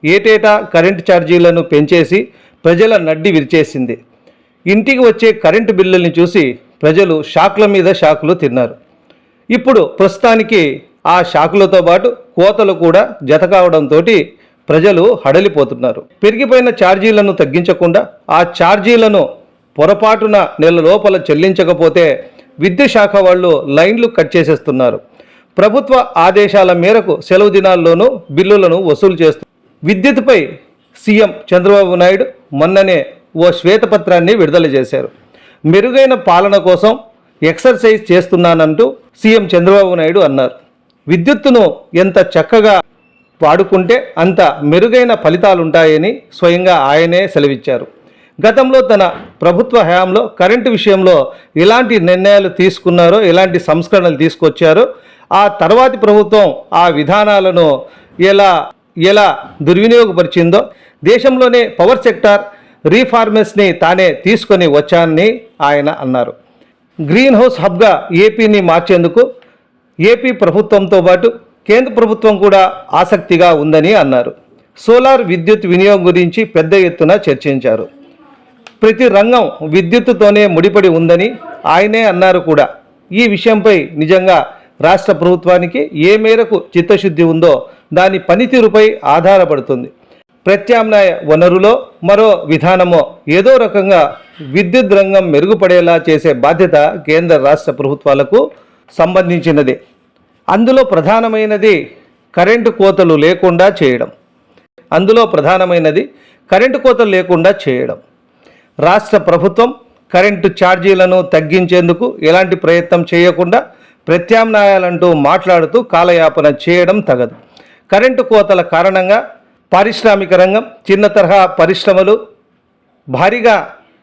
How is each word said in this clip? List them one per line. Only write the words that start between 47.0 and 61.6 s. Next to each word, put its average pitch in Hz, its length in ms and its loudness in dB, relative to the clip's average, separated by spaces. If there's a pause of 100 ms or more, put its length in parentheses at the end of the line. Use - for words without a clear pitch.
సెలవిచ్చారు. 139 600 -4 (520)
గతంలో 254 420 2
తన 220 220 0 (380)
ప్రభుత్వ 208 400 0
హయాంలో 185 460 0
కరెంటు 220 420 -2
విషయంలో 190 640 0 (240)
ఎలాంటి 220 420 2
నిర్ణయాలు 185 500 2
తీసుకున్నారో, 180 720 0
ఎలాంటి 180 380 0
సంస్కరణలు 175 580 -2
తీసుకొచ్చారో, 160 720 0 (460)
ఆ 202 140 2
తర్వాతి 220 500 0
ప్రభుత్వం 208 580 2 (180)
ఆ 175 140 2
విధానాలను 175 920 0 (380)
ఎలా, 190 480 2 (300)
ఎలా 196 300 2 (340)
దుర్వినియోగపరిచిందో, 180 1000 2 (420)
దేశంలోనే 240 640 0